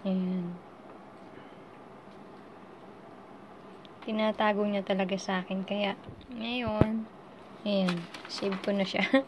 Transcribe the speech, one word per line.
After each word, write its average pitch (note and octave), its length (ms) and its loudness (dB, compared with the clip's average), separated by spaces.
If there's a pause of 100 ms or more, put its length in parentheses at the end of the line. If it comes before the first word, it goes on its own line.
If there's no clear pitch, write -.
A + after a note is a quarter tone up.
Ayan. F#3 480 2 (3500)
Tinatago G#3+ 640 4
niya G3+ 180 4
talaga F#3+ 320 4
sa F#3 300 2
akin. F#3+ 180 0
Kaya, G3 320 2 (380)
ngayon, A3 720 2 (580)
ayan, F#3 380 4 (260)
save G3 380 0
ko G3+ 80 4
na G3 100 4
siya. G3 220 2 (220)